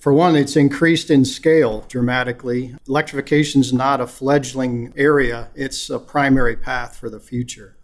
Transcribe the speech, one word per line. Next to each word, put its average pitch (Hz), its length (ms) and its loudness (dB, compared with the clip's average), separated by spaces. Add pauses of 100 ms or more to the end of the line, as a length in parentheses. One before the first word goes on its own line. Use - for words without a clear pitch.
For 143 120 0
one, 165 240 4
it's 139 180 0
increased 156 560 2
in 139 140 6
scale 135 640 2
dramatically. 123 880 -4 (100)
Electrification's 143 840 0
not 131 300 0
a 120 40 -4
fledgling 127 920 -4
area. 131 580 0
It's - 340 -10
a 131 100 -6
primary 131 580 2
path 127 420 -6
for 120 100 -12
the 107 100 -12
future. 120 640 -12